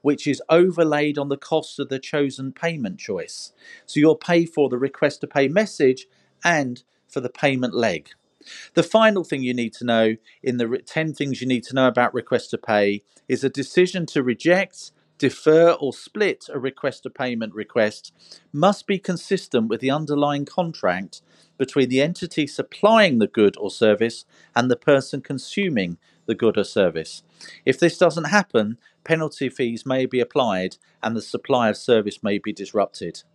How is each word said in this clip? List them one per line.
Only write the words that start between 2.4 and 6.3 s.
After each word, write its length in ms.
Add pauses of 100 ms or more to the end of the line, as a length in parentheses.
payment 460
choice. 540 (340)
So 140
you'll 160
pay 320
for 200
the 120
Request 420
to 60
Pay 200
message 600 (360)